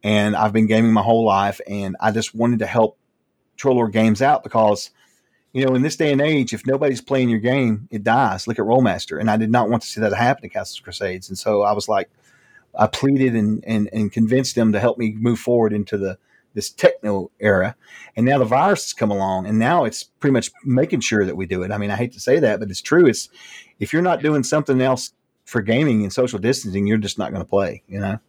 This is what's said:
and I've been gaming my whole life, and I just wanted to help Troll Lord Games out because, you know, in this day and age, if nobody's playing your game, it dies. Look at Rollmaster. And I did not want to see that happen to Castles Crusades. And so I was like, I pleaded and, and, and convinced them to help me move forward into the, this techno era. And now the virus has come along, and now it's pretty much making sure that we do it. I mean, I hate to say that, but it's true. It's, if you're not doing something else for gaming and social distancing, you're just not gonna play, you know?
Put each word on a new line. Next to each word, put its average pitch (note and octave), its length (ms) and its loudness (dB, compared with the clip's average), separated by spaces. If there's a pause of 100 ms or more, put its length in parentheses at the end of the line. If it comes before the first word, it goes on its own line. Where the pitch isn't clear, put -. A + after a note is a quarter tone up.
and G#2 340 2
I've G#2 180 0
been A2 120 4
gaming A2 280 4
my G#2 100 2
whole A2+ 200 2
life, G2+ 440 0
and G2 320 -8
I A2 100 0
just G#2 240 -4
wanted A#2 260 0
to G#2+ 60 -2
help A2+ 320 0 (580)
Troll C3+ 200 0
Lord A2+ 180 0
Games A2 300 2
out C#3 180 2
because, G#2 480 0 (640)
you C3 100 0
know, C3 120 2
in B2+ 80 2
this D#3 120 -2
day D#3 160 2
and C#3 100 2
age, C#3+ 340 0
if - 100 -10
nobody's C3+ 360 0
playing C3 280 0
your A2+ 100 2
game, A#2 520 0
it G#2 120 -8
dies. A2+ 440 0
Look A#2 100 -4
at G#2+ 80 0
Rollmaster. G2+ 540 0
And A2 100 -2
I G#2+ 80 2
did A2 140 0
not A#2 180 2
want A#2 140 0
to - 60 -14
see G#2+ 120 -8
that G#2 120 0
happen A#2+ 280 0
to - 80 -18
Castles - 300 -10
Crusades. F#2 500 -8
And F#2+ 80 -10
so G#2 240 0
I G#2 120 2
was G#2 140 -4
like, G2+ 220 -2 (640)
I G#2+ 140 2
pleaded C3 480 0
and, G#2+ 320 0
and, G#2 260 -2
and G#2+ 180 -2
convinced A#2+ 440 0
them A2+ 160 4
to G2+ 80 2
help A#2 180 2
me A2 180 -4
move A2+ 220 0
forward A#2 340 2
into G#2 280 -4
the, F#2+ 180 -6 (360)
this - 160 -8
techno G#2 680 0
era. G2+ 380 0 (400)
And A#2 80 2
now C#3 120 4
the B2+ 80 4
virus D3 380 2
has - 100 -10
come A2 160 -2
along, F#2+ 360 -2
and G#2+ 120 0
now C3+ 280 2
it's - 180 -8
pretty - 300 -2
much C#3 180 0 (140)
making B2+ 340 0
sure G#2+ 260 0
that E2 120 -6
we F#2+ 80 -6
do F2+ 180 -4
it. F#2+ 80 -6
I G#2 60 -6
mean, G2+ 140 -4
I G2+ 40 -4
hate A#2+ 160 -4
to - 80 -20
say C#3 200 2
that, G#2+ 200 2
but G#2+ 100 -8
it's F#2+ 120 -10
true. E3+ 240 4
It's, - 240 0 (500)
if G#2 140 -6
you're D#3+ 80 0
not F3+ 200 0
doing D3+ 220 0
something C#3+ 380 0
else C3 320 -2 (320)
for - 160 -2
gaming A2+ 420 2
and F#2+ 80 -4
social B2 280 -6
distancing, G2+ 480 -2
you're A2 100 4
just G2+ 200 -4
not G2 140 -6
gonna F2+ 140 -6
play, - 420 -2
you G2+ 140 -8
know? G2 280 -4